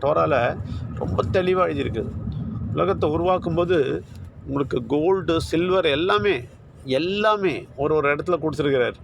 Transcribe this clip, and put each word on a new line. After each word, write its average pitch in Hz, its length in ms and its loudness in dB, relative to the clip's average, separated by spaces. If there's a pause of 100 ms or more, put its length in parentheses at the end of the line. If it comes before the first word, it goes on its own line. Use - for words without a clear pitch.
டோரால 151 560 2 (380)
ரொம்ப - 360 -2
தெளிவா 185 360 2
எழுதியிருக்கு. 120 360 -2 (720)
உலகத்தை 170 360 0
உருவாக்கும் 170 460 0
போது 160 480 2 (420)
உங்களுக்கு 135 400 -2
கோல்டு, 165 560 2
சில்வர் 180 440 0
எல்லாமே, 170 600 2 (360)
எல்லாமே 185 920 0
ஒரு 151 200 0
ஒரு 143 200 2
இடத்துல 156 280 0
கொடுத்துருக்கிறாரு. 139 600 0